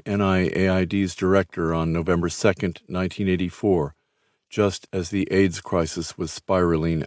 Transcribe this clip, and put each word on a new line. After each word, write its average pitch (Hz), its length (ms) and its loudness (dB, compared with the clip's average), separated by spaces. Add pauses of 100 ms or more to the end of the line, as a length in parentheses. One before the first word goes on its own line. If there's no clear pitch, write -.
N 101 160 -2
I 92 340 2
A 92 140 2
I 92 160 2
D's 98 300 -2
director 92 580 0
on 82 200 0
November 85 360 0
second, 95 600 -2
nineteen 92 380 -4
eighty-four, 90 680 0 (560)
just 104 420 -2
as 90 160 -4
the 98 220 -2
aids 95 320 2
crisis 85 560 -4
was 85 120 -6
spiraling 82 760 0